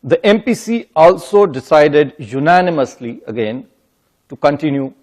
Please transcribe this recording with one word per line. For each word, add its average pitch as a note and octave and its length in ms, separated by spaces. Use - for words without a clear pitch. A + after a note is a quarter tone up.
The E3+ 220
M G#3 160
P A#3+ 120
C A3+ 420
also F#3 500
decided D3 720
unanimously, C#3 1080
again, A2+ 400
to C#3 60
continue C#3+ 680